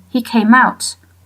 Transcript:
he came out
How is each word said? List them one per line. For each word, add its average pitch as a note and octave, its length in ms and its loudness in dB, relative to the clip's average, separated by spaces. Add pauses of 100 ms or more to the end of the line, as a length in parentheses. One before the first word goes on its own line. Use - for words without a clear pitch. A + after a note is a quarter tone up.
he B3+ 120 -4
came A3+ 320 0
out - 420 0 (300)